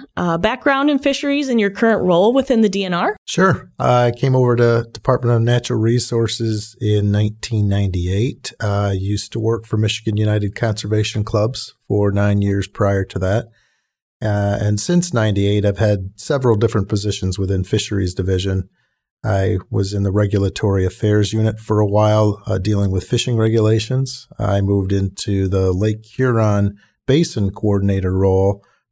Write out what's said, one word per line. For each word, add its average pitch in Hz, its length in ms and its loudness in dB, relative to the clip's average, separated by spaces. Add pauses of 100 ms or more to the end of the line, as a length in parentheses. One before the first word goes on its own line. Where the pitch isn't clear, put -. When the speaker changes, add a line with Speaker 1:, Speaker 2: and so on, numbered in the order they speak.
(160)
Speaker 1:
uh, 175 220 -2
background 269 520 0
in 277 100 0
fisheries 277 500 -2
and 233 100 2
your 202 100 2
current 220 320 2
role 180 320 4
within 254 280 2
the 214 80 4
D 190 160 -2
N 180 80 -4
R? 262 320 -2
Speaker 2:
Sure. - 520 0
I 123 380 2
came 131 200 0
over 123 200 4
to 117 380 2
Department 127 420 0
of 113 60 2
Natural 120 360 0
Resources 113 1000 -2
in 104 320 0
nineteen 104 560 -2
ninety-eight. 98 920 -2
I 101 320 0
used 98 400 -4
to 120 60 -6
work 113 260 -2
for - 100 -4
Michigan 107 400 -2
United 107 400 0
Conservation 107 720 -2
Clubs - 480 -4 (140)
for 104 240 0
nine 101 300 2
years 101 260 0
prior 98 380 0
to - 140 -10
that. 98 280 -2 (760)
Uh, 104 400 0
and 104 180 0
since 175 340 0
ninety-eight, 101 520 2
I've 101 140 0
had 101 360 0
several 127 400 0
different 104 320 0
positions 98 500 -4
within 95 280 -2
Fisheries 98 480 -2
Division. 95 560 -2 (520)
I 98 360 0 (120)
was 101 240 -2
in 101 100 -2
the 95 100 0
Regulatory 98 720 0
Affairs 104 480 0
Unit 110 260 0
for 107 220 0
a 104 40 2
while, 107 600 2
uh, 101 120 -2
dealing 101 320 0
with 92 140 -2
fishing 120 320 -2
regulations. 113 960 0 (100)
I 101 220 0
moved 98 320 0
into 98 560 -2
the 95 240 2
Lake 107 320 -2
Huron 107 720 0 (280)
Basin 131 440 2
Coordinator 98 680 0
role 95 460 2 (280)